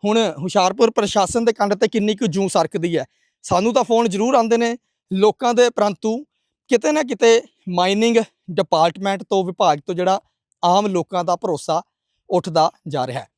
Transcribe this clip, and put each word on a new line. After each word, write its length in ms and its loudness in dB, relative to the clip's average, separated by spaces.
ਹੁਣ 140 2
ਹੁਸ਼ਿਆਰਪੁਰ 520 2
ਪ੍ਰਸ਼ਾਸਨ 540 0
ਦੇ 80 2
ਕੰਨ 240 -2
ਤੇ 120 0
ਕਿੰਨੀ 260 0
ਕੁ 120 -4
ਜੂੰ 240 -2
ਸਰਕਦੀ 480 -2
ਹੈ। 60 -4
ਸਾਨੂੰ 320 0
ਤਾਂ 100 2
ਫੋਨ 240 0
ਜ਼ਰੂਰ 260 -2
ਆਉਂਦੇ 220 2
ਨੇ 200 -2
ਲੋਕਾਂ 420 0
ਦੇ, 160 4
ਪਰੰਤੂ 540 -4
ਕਿਤੇ 240 0
ਨਾ 100 0
ਕਿਤੇ 400 2
ਮਾਈਨਿੰਗ 480 0
ਡਿਪਾਰਟਮੈਂਟ 720 0
ਤੋਂ, 220 -2
ਵਿਭਾਗ 420 0
ਤੋਂ 80 -6
ਜਿਹੜਾ 260 0
ਆਮ 220 4
ਲੋਕਾਂ 380 -4
ਦਾ 120 0
ਭਰੋਸਾ 460 -4
ਉੱਠਦਾ 400 2
ਜਾ 180 -6
ਰਿਹਾ 140 -8
ਹੈ। 180 -18